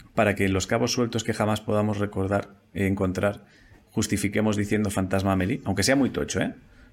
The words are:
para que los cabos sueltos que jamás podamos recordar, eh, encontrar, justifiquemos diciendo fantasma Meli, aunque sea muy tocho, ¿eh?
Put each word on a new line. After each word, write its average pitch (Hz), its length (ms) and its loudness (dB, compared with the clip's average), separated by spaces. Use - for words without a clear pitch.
para 104 180 4
que 98 160 2
los 95 160 0
cabos 120 280 0
sueltos 120 300 -2
que 113 120 -2
jamás 107 260 0
podamos 104 380 0
recordar, 101 500 -2
eh, 98 140 0
encontrar, 98 540 0
justifiquemos 107 680 0
diciendo 104 320 0
fantasma 95 460 0
Meli, 95 280 -2
aunque 95 200 0
sea 131 120 4
muy 135 140 2
tocho, - 320 -2
¿eh? - 140 -4